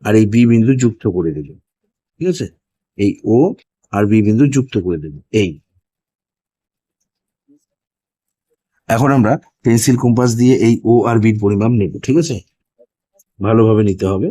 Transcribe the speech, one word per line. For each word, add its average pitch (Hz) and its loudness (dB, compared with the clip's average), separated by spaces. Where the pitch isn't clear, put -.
আর 107 -2
এই 110 4
বি 117 2
বিন্দু 113 2
যুক্ত 117 -2
করে 82 -4
দেব, 73 -10
ঠিক 170 -6
আছে? 156 -4
এই 101 0
ও - 4
আর 104 0
বি 107 2
বিন্দু 110 2
যুক্ত 131 -4
করে 87 -4
দেব, 76 -14
এই। 92 -2
এখন 117 0
আমরা 113 2
পেন্সিল 117 2
কম্পাস 123 0
দিয়ে 123 2
এই 117 2
ও - 4
আর 107 2
বির 107 2
পরিমাপ 101 0
নেব, 92 -4
ঠিক 135 0
আছে? 160 -2
ভালোভাবে 110 2
নিতে 95 -4
হবে। 98 -4